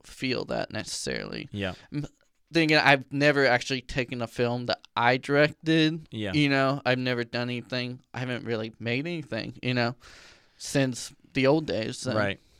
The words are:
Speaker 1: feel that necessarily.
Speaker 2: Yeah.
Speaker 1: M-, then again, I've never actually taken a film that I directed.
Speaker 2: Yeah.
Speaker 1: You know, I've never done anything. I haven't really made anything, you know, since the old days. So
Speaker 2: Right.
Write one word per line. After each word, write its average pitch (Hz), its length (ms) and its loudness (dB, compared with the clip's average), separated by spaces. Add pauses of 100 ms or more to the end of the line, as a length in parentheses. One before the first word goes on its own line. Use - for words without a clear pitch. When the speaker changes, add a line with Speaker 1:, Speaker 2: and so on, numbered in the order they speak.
Speaker 1:
feel - 380 -6
that - 260 -6
necessarily. - 800 -8
Speaker 2:
Yeah. 98 220 -6 (200)
Speaker 1:
M-, 143 120 -6 (440)
then 165 140 2
again, 156 220 4
I've 139 260 4
never 143 340 4
actually 123 360 0
taken 123 400 -6
a 113 60 -4
film 120 400 -2
that 110 120 -2 (160)
I 120 220 4
directed. 156 920 2
Speaker 2:
Yeah. 104 220 -4
Speaker 1:
You 147 160 4
know, 135 360 2
I've 127 140 2
never 127 240 -2
done 120 260 -4
anything. 123 500 -6 (140)
I 123 60 -8
haven't 127 260 -6
really 113 340 -4
made 120 280 -4
anything, 127 460 -8 (100)
you 127 100 0
know, 123 220 0 (640)
since - 560 -2 (200)
the 131 140 4
old 156 180 4
days. 110 320 -4
So 131 160 -4
Speaker 2:
Right. 101 260 0 (200)